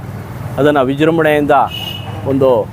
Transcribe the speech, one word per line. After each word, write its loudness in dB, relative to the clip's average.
ಅದನ್ನು 2
ವಿಜೃಂಭಣೆಯಿಂದ 2
ಒಂದು 2